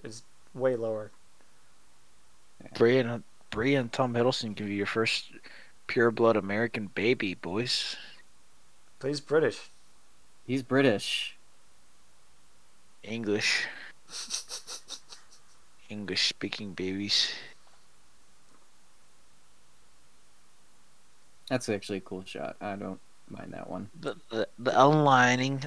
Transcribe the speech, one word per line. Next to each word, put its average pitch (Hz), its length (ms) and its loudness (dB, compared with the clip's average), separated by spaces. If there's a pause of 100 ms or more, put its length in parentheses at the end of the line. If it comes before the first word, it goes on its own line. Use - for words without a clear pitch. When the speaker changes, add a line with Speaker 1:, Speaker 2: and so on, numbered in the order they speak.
Speaker 1:
is 117 180 -10 (320)
way 127 220 4
lower. 110 340 -2 (1700)
Speaker 2:
Bree 120 240 8
and, 117 240 0 (260)
Bree 123 240 2
and 127 180 2
Tom 127 220 2
Hiddleston 120 400 4
give 104 160 -4
you 101 60 0
your 101 100 2
first - 460 0 (560)
pure 117 240 6
blood 113 260 8
American 104 560 0
baby, 110 400 2
boys. 104 640 -2 (1040)
Speaker 1:
But 131 80 -4
he's 143 140 -2
British. 143 500 4 (720)
Speaker 3:
He's 131 160 2
British. 127 760 4 (1700)
Speaker 2:
English. 107 640 2 (420)
Speaker 1:
<laughs> - 1800 -10
Speaker 2:
English 101 400 0
speaking 101 440 -6
babies. 98 580 0 (4000)
Speaker 3:
That's 127 200 0
actually 101 280 0
a 95 40 -2
cool 95 220 -8
shot. - 380 -6
I 101 140 -4
don't 98 240 -6 (300)
mind 87 240 -10
that - 160 -8
one. 98 200 -6 (120)
Speaker 2:
The, 139 140 -4 (140)
the, 110 180 0 (120)
the 120 240 6
aligning 135 840 8